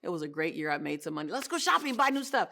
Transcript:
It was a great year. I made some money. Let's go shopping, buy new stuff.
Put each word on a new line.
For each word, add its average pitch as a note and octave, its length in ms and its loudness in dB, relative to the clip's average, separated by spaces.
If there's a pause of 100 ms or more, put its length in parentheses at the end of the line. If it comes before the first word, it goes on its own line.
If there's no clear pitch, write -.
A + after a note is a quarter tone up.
It - 60 -4
was F3 120 -2
a D3+ 60 -4
great D#3 280 -2
year. D3+ 160 -2
I D3 60 2
made D3 260 -4
some D#3 100 -6
money. D3+ 180 -4
Let's C4 160 -4
go E4+ 100 -4
shopping, D4 380 2
buy C4+ 140 4
new C#4 140 2
stuff. B3 280 2